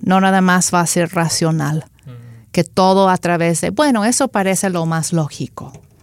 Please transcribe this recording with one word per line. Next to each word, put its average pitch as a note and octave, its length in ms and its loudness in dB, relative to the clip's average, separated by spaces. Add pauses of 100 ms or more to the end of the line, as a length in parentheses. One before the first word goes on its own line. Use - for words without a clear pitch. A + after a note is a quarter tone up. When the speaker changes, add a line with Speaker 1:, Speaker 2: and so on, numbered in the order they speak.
Speaker 1:
No F#3+ 200 2
nada F#3+ 200 2
más F3+ 320 2
va F3 80 2
a E3 60 0
ser E3+ 260 0
racional. D#3+ 720 -2 (200)
Speaker 2:
Ujú. B2+ 80 -18 (380)
Speaker 1:
Que E3+ 120 0
todo F#3+ 460 2
a F#3 80 2
través E3+ 440 -2
de, F3 100 -4
bueno, A#3 340 2
eso B3 240 0
parece F#3+ 400 -2
lo F3 160 -2
más D#3+ 280 -4
lógico, - 600 -6 (300)